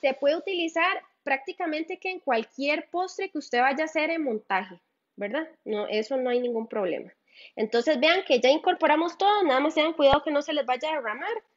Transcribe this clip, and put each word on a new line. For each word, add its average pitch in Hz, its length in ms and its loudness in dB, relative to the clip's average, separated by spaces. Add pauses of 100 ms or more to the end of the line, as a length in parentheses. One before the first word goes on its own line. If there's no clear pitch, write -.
se 269 140 0
puede 285 200 2
utilizar 349 680 -2 (180)
prácticamente 320 760 -4
que 370 120 -6
en 370 100 -10
cualquier 277 680 -2
postre 370 400 -6
que - 80 -10
usted 247 240 -2
vaya 269 220 2
a - 20 0
hacer 311 240 -2
en 330 160 -2
montaje, 202 560 -4 (340)
¿verdad? 226 320 -6 (200)
No, 208 220 -4
eso 220 280 -2
no 254 140 0
hay 247 100 2
ningún 226 280 -2
problema. 180 440 -4 (420)
Entonces 240 460 0
vean 349 240 4
que 269 160 2
ya 247 80 4
incorporamos 320 720 2
todo, 403 240 4
nada 262 180 2
más 311 140 0
tengan 320 180 2
cuidado 302 300 6
que 311 80 -4
no 294 100 2
se 302 140 -6
les 285 100 -2
vaya 254 240 -2
a 311 60 -2
derramar. 302 480 -6 (140)